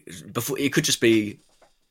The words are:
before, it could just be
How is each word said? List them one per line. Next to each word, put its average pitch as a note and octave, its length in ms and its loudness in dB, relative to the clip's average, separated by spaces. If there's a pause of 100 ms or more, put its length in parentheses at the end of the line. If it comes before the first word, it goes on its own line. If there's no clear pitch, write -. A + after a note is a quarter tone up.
(300)
before, A#2+ 280 -6
it C#3 140 0
could D#3 120 0
just - 160 -2
be A2 400 2 (500)